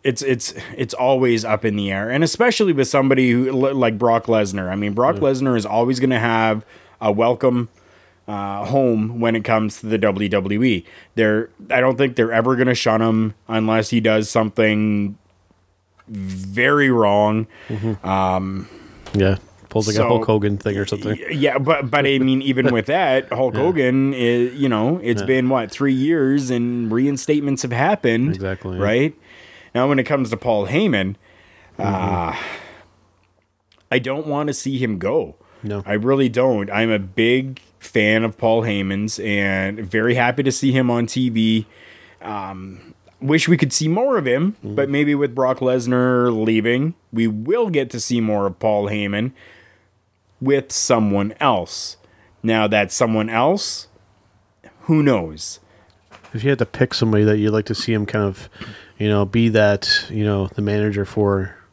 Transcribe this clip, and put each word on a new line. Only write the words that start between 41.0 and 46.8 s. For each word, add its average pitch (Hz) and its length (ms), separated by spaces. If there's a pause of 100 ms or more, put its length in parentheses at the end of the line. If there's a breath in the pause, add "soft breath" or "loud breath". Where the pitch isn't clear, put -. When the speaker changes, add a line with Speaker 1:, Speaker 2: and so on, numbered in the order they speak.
Speaker 1:
T 127 220
V. 110 360 (560 loud breath)
Um, 95 720 (280)
wish 151 260
we 170 100
could 135 160
see 156 140
more 233 300
of 151 100
him, 151 260
Speaker 2:
Mm-hmm. 104 220
Speaker 1:
but 139 140
maybe 147 260
with 139 200
Brock 127 240
Lesnar 127 720 (140)
leaving, 117 480 (180)